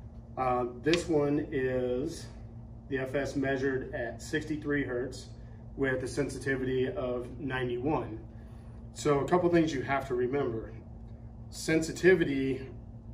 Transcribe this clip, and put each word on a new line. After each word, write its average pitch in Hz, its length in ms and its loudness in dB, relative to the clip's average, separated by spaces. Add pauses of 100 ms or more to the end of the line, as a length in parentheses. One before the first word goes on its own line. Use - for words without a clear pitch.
(360)
Uh, 123 300 2 (180)
this 170 240 6
one 147 420 4
is 127 760 0 (640)
the 135 60 -2
F 131 180 -2
S 139 220 0
measured 135 580 0
at 113 280 -6
sixty-three 147 600 -2
hertz 127 440 -4 (500)
with 131 280 2
a 120 40 -4
sensitivity 131 800 0
of 123 380 -2 (100)
ninety-one. 123 800 0 (760)
So 143 260 4
a - 80 0
couple 175 220 6
things 156 240 6
you 123 80 -2
have 135 260 0
to 127 60 0
remember. 123 580 0 (760)
Sensitivity, 156 1160 4 (480)